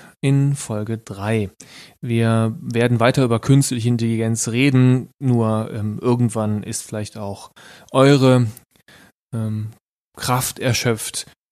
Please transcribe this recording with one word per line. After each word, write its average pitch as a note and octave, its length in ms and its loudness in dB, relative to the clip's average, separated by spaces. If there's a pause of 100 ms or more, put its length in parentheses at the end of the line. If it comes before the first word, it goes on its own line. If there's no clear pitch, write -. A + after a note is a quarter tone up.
(220)
in C#3 340 2
Folge G#2+ 420 -6
drei. G#2 520 -4 (520)
Wir A2+ 600 0
werden A#2+ 380 0
weiter B2+ 240 4
über A#2 160 2
künstliche C3 500 2
Intelligenz A2+ 580 -2
reden, B2+ 600 2 (120)
nur, A2+ 520 0
ähm, G#2+ 280 -6
irgendwann A2 640 0
ist - 200 -8
vielleicht G#2+ 340 -10
auch G2+ 340 -12 (400)
eure, C3 560 6 (880)
ähm, A2 360 -6 (460)
Kraft - 420 -4
erschöpft, - 720 -4 (220)